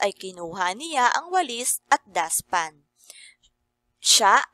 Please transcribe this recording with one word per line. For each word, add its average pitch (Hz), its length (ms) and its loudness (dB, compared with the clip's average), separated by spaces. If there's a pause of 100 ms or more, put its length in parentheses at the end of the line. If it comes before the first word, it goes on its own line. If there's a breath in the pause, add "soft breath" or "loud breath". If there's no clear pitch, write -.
ay 202 80 0
kinuha 180 640 -6
niya 277 400 -2
ang 330 160 -4
walis 254 560 -2
at 294 160 2
daspan. 165 800 -4 (1200 loud breath)
Siya 214 500 4